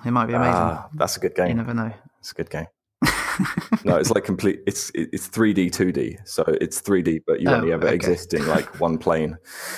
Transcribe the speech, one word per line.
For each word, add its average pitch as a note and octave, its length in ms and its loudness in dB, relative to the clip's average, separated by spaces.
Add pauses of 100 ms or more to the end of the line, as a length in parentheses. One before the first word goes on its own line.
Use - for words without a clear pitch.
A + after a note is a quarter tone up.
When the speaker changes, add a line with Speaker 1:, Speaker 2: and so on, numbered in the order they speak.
Speaker 1:
It A#2+ 60 -2
might A#2+ 160 2
be A#2 60 -4
amazing. A#2+ 200 2
Speaker 2:
Ah, E2+ 400 0
that's - 240 0
a - 40 -8
good F#2 120 -2
game. F2+ 140 2
Speaker 1:
You - 80 0
never A#2 180 -4
know. A2+ 200 -4 (260)
Speaker 2:
It's - 120 -16
a - 40 -16
good - 160 -8
game. - 160 -8 (340)
Speaker 1:
<laughs> A#3 60 2 (800)
Speaker 2:
No, F2+ 100 4
it's, E2 160 2
like, G#2 140 0
complete. G2 420 0
It's, - 220 -4
it, - 240 -4
it's F#2+ 140 -6
three A2 260 2
D, F2+ 160 4
two F#2 240 2
D. A#1 320 -4
So - 180 -2 (160)
it's - 220 -4
three G2 200 2
D, E2 240 0
but D#2+ 140 2
you F2 100 2
Speaker 1:
Oh, - 60 6
Speaker 2:
only E2 160 2
ever D#2+ 160 0
Speaker 1:
okay. E2 80 4
Speaker 2:
exist F2+ 380 0
in, D2+ 120 0
like, D#2 360 0
one E2 160 2
plane, D#2+ 400 0 (400)